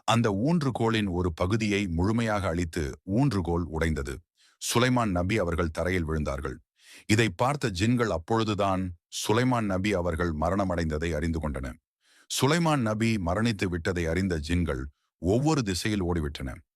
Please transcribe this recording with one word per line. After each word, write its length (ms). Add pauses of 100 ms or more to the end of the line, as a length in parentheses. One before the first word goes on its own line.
அந்த 280
ஊன்றுகோலின் 800
ஒரு 240
பகுதியை 540
முழுமையாக 600
அழித்து 580
ஊன்றுகோல் 580
உடைந்தது. 560 (420)
சுலைமான் 500
நபி 260
அவர்கள் 340
தரையில் 360
விழுந்தார்கள். 500 (480)
இதை 240
பார்த்த 400
ஜின்கள் 400
அப்பொழுதுதான் 840 (180)
சுலைமான் 520
நபி 280
அவர்கள் 380
மரணமடைந்ததை 840
அறிந்து 240
கொண்டன. 340 (540)
சுலைமான் 540
நபி 360
மரணித்து 480
விட்டதை 400
அறிந்த 420
ஜின்கள் 380 (320)
ஒவ்வொரு 460
திசையில் 400
ஓடிவிட்டன. 520 (200)